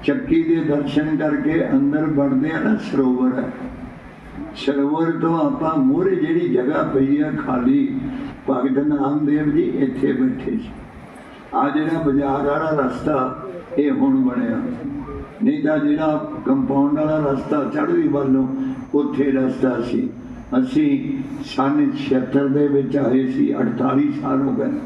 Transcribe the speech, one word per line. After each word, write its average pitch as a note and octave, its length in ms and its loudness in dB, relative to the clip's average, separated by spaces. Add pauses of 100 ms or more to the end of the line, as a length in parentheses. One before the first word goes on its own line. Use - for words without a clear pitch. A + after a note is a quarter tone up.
ਚੱਕੀ D3 380 2
ਦੇ D#3+ 220 2
ਦਰਸ਼ਨ D3 520 0
ਕਰਕੇ D3+ 560 0
ਅੰਦਰ C#3+ 320 2
ਵੜਦੇ C#3 460 2
ਆ D#3+ 100 -2
ਨਾ, A2 160 2
ਸਰੋਵਰ B2+ 640 0
ਹੈ, - 140 -6 (1040)
ਸਰੋਵਰ C#3+ 540 0
ਤੋਂ E3 300 0
ਆਪਾਂ D3+ 360 0
ਮੂਹਰੇ E3 400 2
ਜਿਹੜੀ D#3+ 320 0
ਜਗ੍ਹਾ B2+ 340 0
ਪਈ C3+ 400 2
ਆ D3+ 100 -2 (140)
ਖਾਲੀ, C3 540 2 (500)
ਭਗਤ C4 280 0
ਨਾਮਦੇਵ D3 720 2
ਜੀ D#3+ 120 4
ਇੱਥੇ C3+ 500 0
ਬੈਠੇ B2+ 380 0
ਸੀ। - 180 -4 (840)
ਆ C#3 140 2
ਜਿਹੜਾ D#3 340 0
ਬਾਜ਼ਾਰ C#3 440 2
ਵਾਲਾ D3 400 0
ਰਸਤਾ, C3 560 -2 (360)
ਇਹ C#3+ 120 2
ਹੁਣ C3+ 260 2
ਬਣਿਆ, A3+ 440 0 (840)
ਨਹੀਂ - 220 2
ਤਾਂ D4+ 140 2
ਜਿਹੜਾ D3+ 520 0 (160)
ਕੰਪਾਊਂਡ C#3 520 2
ਵਾਲਾ D3+ 340 0
ਰਸਤਾ C#3 420 -2
ਚੜ੍ਹਦੀ E3 340 2
ਵੱਲੋਂ, C3+ 400 2 (460)
ਉੱਥੇ C#3+ 300 2
ਰਸਤਾ C3 560 0
ਸੀ। B2+ 300 -2 (480)
ਅਸੀਂ C#3 600 0 (260)
ਸੰਨ C#3 460 2
ਛਿਅੱਤਰ C3+ 580 0
ਦੇ C#3+ 200 2
ਵਿੱਚ C3+ 280 2
ਆਏ C3 300 2
ਸੀ, - 280 2
ਅਠਤਾਲੀ C3+ 580 2 (100)
ਸਾਲ C3+ 180 0
ਹੋ C3+ 120 0
ਗਏ। A2 200 0 (140)